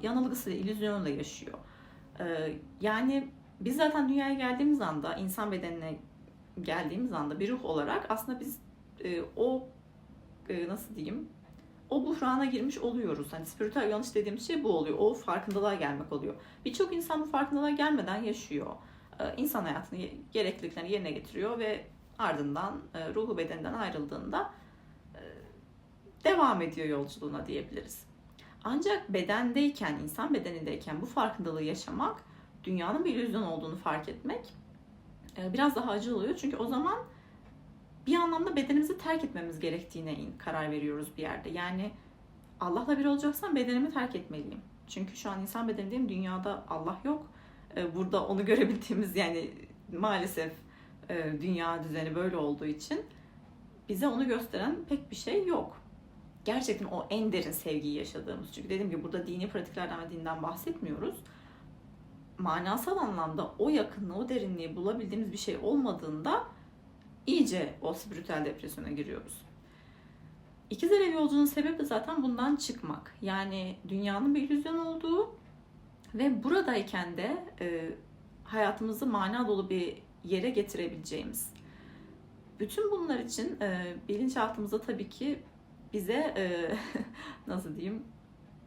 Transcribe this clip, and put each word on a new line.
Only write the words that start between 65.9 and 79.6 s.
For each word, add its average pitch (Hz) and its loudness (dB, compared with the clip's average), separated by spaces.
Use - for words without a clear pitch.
iyice 185 4
o 165 0
spiritüel 170 -4
depresyona 156 -6
giriyoruz. - -6
İkiz 339 2
Alev 381 8
yolculuğunun 294 6
sebebi 302 2
de 294 0
zaten 269 2
bundan 254 4
çıkmak. - -6
Yani 190 -2
dünyanın 202 2
bir 285 4
illüzyon 294 2
olduğu 330 2
ve 240 4
buradayken 214 2
de, 294 -2
e, 165 -2
hayatımızı 220 0
mana 214 2
dolu 196 2